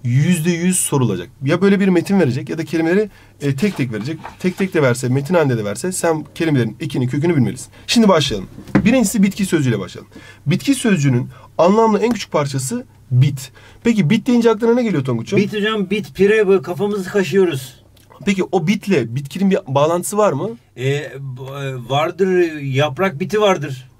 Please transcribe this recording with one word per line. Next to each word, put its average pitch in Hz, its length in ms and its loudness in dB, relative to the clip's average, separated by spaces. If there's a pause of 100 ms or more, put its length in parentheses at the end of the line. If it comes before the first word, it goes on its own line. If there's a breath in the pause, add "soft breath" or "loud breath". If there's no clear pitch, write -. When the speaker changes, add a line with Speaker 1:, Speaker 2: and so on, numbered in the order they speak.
Speaker 1:
yüzde 156 460 2
yüz 175 280 0
sorulacak. 104 500 -2 (140)
Ya 165 180 0
böyle 196 180 2
bir 202 80 2
metin 185 320 2
verecek 143 300 0
ya 156 80 -4
da 160 80 -6
kelimeleri, 175 440 0 (320 soft breath)
e, 139 140 -2
tek 202 220 -2
tek 120 160 -4
verecek. 127 260 -8 (200)
Tek 185 180 -2
tek 190 160 -2
de 160 80 2
verse, 123 280 0
metin 139 240 -2
halinde 151 240 2
de 107 80 -4
verse 107 260 -6
sen 160 340 -2 (100)
kelimelerin 135 440 0
ekini 131 280 -4
kökünü 151 280 0
bilmelisin. 110 320 -2 (200 loud breath)
Şimdi 220 200 4
başlayalım. 127 400 2 (380)
Birincisi 226 380 2
bitki 196 220 0
sözcüğüyle 135 340 0
başlayalım. 95 320 -14 (340 loud breath)
Bitki 196 300 0
sözcüğünün 143 540 0 (280 loud breath)
anlamlı 208 420 4
en 226 120 0
küçük 208 200 -6
parçası 143 540 -4 (260)
bit. 127 400 2 (320 loud breath)
Peki 208 260 2
bit 226 180 2
deyince 233 240 4
aklına 226 220 2
ne 247 100 2
geliyor 156 220 0
Tonguç'um? 123 340 -2
Speaker 2:
Bit 202 140 -2
hocam, 208 360 -2
bit, 202 260 -6
pire, 202 320 4
böyle 190 140 4
kafamızı 185 480 -4
kaşıyoruz. 175 720 0 (420)
Speaker 1:
Peki 190 180 0
o 170 240 0
bitle 165 480 0
bitkinin 175 360 -2
bir 185 160 2
bağlantısı 165 500 0
var 202 160 4
mı? 165 160 -4 (280)
Speaker 2:
E, 123 60 -8
b-, 135 840 -6
e, 127 240 -10
vardır, 170 720 2
yaprak 143 580 0
biti 202 220 -2
vardır. 156 480 0 (100)